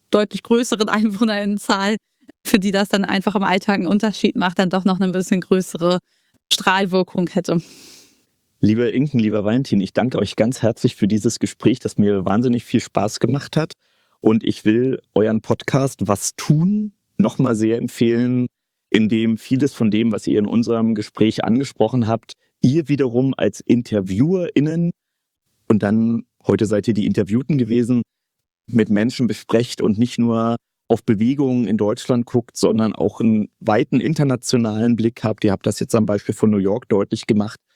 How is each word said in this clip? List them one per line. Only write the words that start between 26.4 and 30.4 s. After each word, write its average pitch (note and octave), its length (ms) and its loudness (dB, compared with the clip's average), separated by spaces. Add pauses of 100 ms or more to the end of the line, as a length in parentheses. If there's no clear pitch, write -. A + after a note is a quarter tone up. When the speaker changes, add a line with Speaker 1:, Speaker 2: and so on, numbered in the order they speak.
Speaker 2:
heute G2+ 200 2
seid G2+ 200 0
ihr A2+ 80 2
die G#2 120 0
Interviewten A2 520 -2
gewesen, A#2+ 440 0 (640)
mit A2+ 240 2
Menschen A2+ 360 0
besprecht A2+ 540 -2
und G#2 180 0
nicht A#2+ 200 -2
nur A#2 380 0 (300)